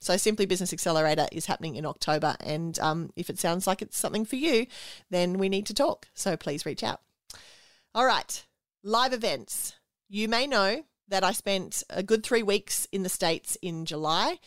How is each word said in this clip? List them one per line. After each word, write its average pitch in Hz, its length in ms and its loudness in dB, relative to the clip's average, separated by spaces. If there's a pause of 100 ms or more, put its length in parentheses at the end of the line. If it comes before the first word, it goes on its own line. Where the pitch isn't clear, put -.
So 180 160 2
Simply 214 300 4
Business 185 260 0
Accelerator 156 580 4
is - 140 -6
happening 160 320 -4
in 151 80 -8
October, 151 560 0
and, 165 380 -4
um, 156 380 0
if 175 120 -8
it - 100 -8
sounds 180 280 0
like 190 160 0
it's - 160 -8
something 214 260 -2
for 240 120 -6
you, 254 300 2 (440)
then 180 260 2
we 190 140 2
need 196 160 -2
to 208 80 -8
talk. - 400 0
So 202 200 -2
please 147 300 -6
reach - 180 -6
out. - 200 -4 (920)
All 240 120 4
right, - 400 0 (360)
live 233 300 2
events. 202 640 -4 (340)
You 208 180 -2
may 233 200 2
know 233 380 2 (220)
that 190 160 0
I 190 100 4
spent 196 580 -2
a - 120 -4
good 220 200 2
three 233 200 2
weeks 202 480 0
in 196 120 -2
the 185 80 -2
States - 500 -2
in 165 240 -6
July, 160 640 0